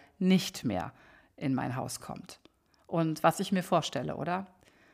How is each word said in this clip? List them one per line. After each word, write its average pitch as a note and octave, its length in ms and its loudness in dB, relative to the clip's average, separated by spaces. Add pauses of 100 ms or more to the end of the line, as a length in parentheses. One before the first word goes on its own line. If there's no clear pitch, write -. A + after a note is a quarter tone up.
(180)
nicht F#3 460 4
mehr F#2 280 -2 (440)
in C3+ 180 -2
mein B2 220 -2
Haus C3 240 -6
kommt - 400 -14 (460)
und D#3+ 360 0
was E3 160 6
ich G3 140 -2
mir F#3 100 2
vorstelle, D3+ 540 0
oder? F3+ 300 -4 (480)